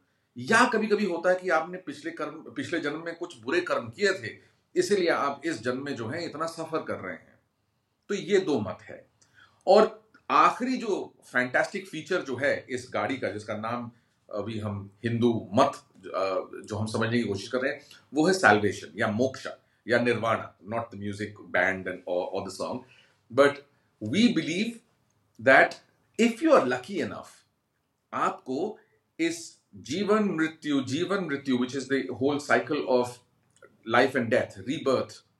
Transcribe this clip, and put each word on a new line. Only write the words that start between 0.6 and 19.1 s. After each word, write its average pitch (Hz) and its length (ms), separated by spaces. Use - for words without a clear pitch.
कभी-कभी 208 360
होता 175 240
है 180 60
कि 185 140
आपने 170 280
पिछले 147 340
कर्म, 151 200
पिछले 156 480
जन्म 151 260
में 165 100
कुछ 160 260
बुरे 165 200
कर्म 127 280
किए 196 240
थे, 107 240
इसीलिए 180 340
आप 131 360
इस 143 160
जन्म 127 240
में 139 100
जो 113 120
है 139 180
इतना 151 200
सफर 160 380
कर 104 120
रहे 92 180
हैं। - 260
तो 202 60
ये 185 240
दो 147 200
मत 92 220
है। - 260
और - 440
आखिरी 170 460
जो 165 380
फैंटास्टिक 156 600
फीचर 160 340
जो 131 140
है 135 340
इस 127 240
गाड़ी 120 240
का, 107 140
जिसका 104 260
नाम 117 340
अभी 110 260
हम 104 320
हिंदू 113 500
मत, - 180
अ, 92 540
जो 104 120
हम 107 100
समझने 113 320
की 117 60
कोशिश 98 240
कर 127 100
रहे 143 160
हैं, - 80
वो 156 140
है 190 60
सैल्वेशन 104 600
या 110 120
मोक्ष 123 400